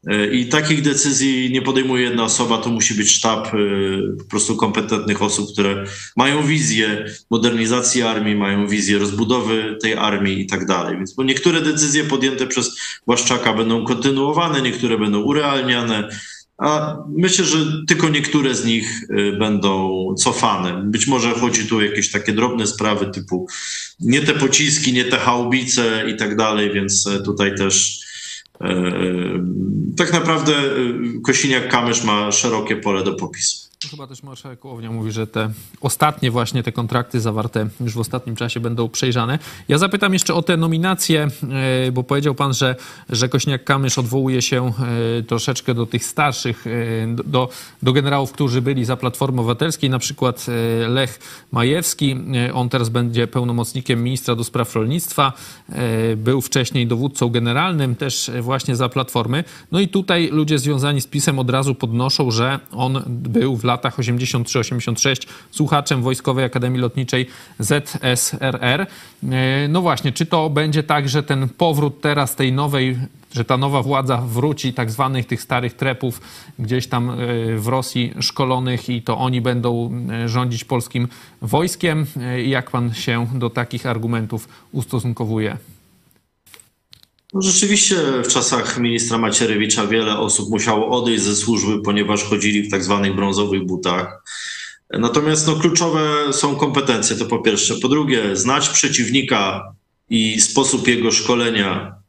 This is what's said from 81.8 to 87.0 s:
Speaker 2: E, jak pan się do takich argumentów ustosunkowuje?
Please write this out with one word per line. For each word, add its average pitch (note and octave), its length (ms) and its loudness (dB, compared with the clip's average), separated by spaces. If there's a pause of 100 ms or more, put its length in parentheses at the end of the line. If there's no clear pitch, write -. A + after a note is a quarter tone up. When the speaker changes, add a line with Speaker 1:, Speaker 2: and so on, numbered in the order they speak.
Speaker 2:
E, B2 220 -4
jak B2+ 280 0
pan A#2+ 220 0
się A#2+ 420 -2
do A#2+ 140 -2
takich A#2+ 360 -4
argumentów A2+ 600 -2 (240)
ustosunkowuje? A2+ 840 -2 (1800)